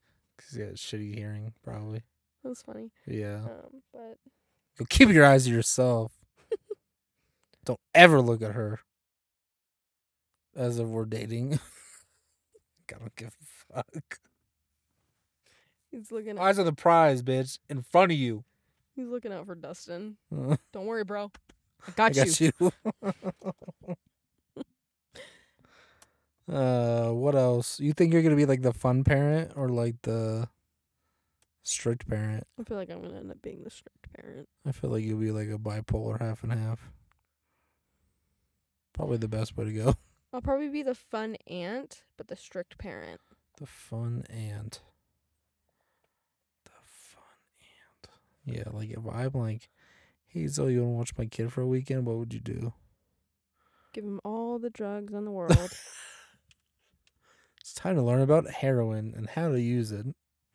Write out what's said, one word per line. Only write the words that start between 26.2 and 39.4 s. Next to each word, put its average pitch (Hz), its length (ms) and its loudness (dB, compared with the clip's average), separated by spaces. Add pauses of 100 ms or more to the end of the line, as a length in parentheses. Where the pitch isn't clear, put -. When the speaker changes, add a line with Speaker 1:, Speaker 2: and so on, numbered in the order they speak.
Speaker 2:
Uh, 120 640 2
what 123 240 2
else? 123 460 2
You 147 120 0
think 165 220 4
you're 165 80 6
gonna 160 140 6
be, 147 100 6
like, 135 160 4
the 127 120 2
fun 127 300 2
parent 147 520 2
or, 139 140 -2
like, 117 340 0
the 113 440 -2 (1160)
strict - 440 -4
parent? 110 380 -4 (140)
Speaker 1:
I 233 40 -8
feel 214 140 -8
like 180 140 -10
I'm 175 100 -12
gonna 180 160 -14
end - 140 -14
up - 100 -18
being - 220 -14
the - 80 -16
strict - 420 -20
parent. - 340 -20 (160)
Speaker 2:
I 139 80 -6
feel 131 200 -6
like 110 120 -2
you'll 110 160 -4
be, 110 120 -2
like, 107 180 -6
a 107 80 -8
bipolar 110 640 -2
half 113 220 -4
and 113 100 -2
half. 113 380 -4 (2000)
Probably 123 240 -4
the 113 100 -4
best 110 300 -6